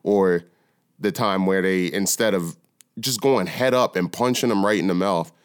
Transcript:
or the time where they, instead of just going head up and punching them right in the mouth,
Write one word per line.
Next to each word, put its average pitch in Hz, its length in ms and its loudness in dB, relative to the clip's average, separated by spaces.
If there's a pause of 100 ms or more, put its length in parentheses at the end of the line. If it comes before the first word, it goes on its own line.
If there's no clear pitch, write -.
or 92 400 2 (560)
the 101 140 -2
time 95 320 0
where 95 160 0
they, 92 300 0
instead 101 420 0
of 85 240 -4 (420)
just 117 220 -4
going 120 260 2
head 127 260 0
up 127 220 2
and 90 160 -2
punching 123 380 0
them 101 160 2
right 104 140 2
in 85 80 0
the 95 60 0
mouth, 90 380 -2 (120)